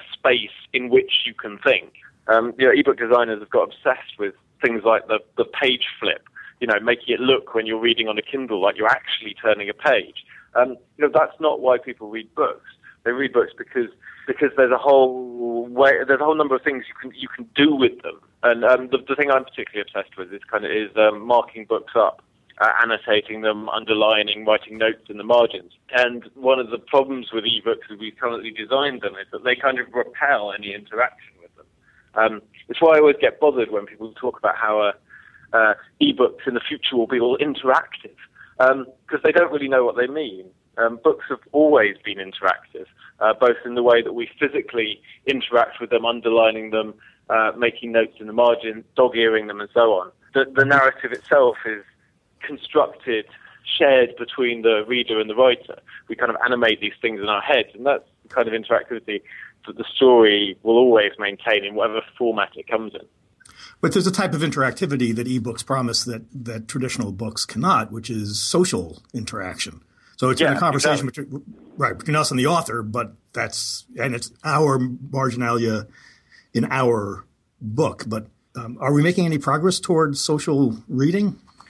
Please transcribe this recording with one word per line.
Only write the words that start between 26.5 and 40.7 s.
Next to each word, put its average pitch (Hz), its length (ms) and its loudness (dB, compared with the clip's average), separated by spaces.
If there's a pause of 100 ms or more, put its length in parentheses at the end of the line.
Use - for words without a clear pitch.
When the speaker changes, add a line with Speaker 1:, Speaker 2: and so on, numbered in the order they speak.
Speaker 1:
of 117 120 -4
the 117 80 -8
problems 135 540 0
with - 120 -4
ebooks 113 460 -4
as 104 80 -18
we 110 120 -12
currently 113 400 -8
design 123 500 -4
them 98 140 -8
is 95 180 -16
that - 120 -12
they 123 120 0
kind 131 220 -2
of 120 160 -6
repel 120 580 -2
any 101 220 -12
interaction 107 640 -6
with 87 160 -20
them. 80 100 -20 (480)
Um, 110 280 0 (260)
it's - 140 -4
why 160 140 8
I - 20 6
always 147 200 6
get 123 220 0
bothered 127 300 2
when 104 160 -4
people 110 260 -16
talk 123 260 -8
about 98 180 -2
how, 107 240 0
uh, 104 120 0 (600)
uh, 110 200 4 (280)
ebooks 131 440 0
in 131 60 -4
the 120 80 -4
future - 360 -6
will 113 100 0
be 127 120 -2
all 123 200 0
interactive, 143 800 -2 (420)
um, 131 280 2 (200)
'cause 151 180 -4
they 156 80 6
don't 170 180 4
really 143 180 -4
know 127 180 4
what 110 100 -2
they 123 100 0
mean. 113 440 -8 (280)